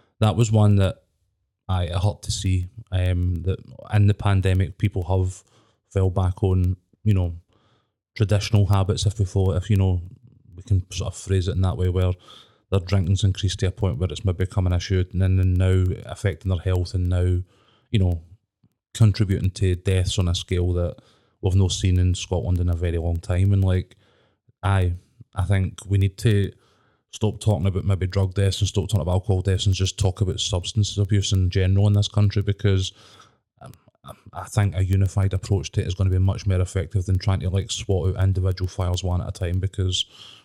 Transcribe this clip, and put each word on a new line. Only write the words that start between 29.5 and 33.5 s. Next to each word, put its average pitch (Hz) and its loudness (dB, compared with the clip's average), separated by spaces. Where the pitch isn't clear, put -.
and 92 4
just - -2
talk 92 0
about 92 -2
substance - -4
abuse 101 0
in 92 2
general 98 2
in 101 4
this 101 2
country, 104 0
because, 98 0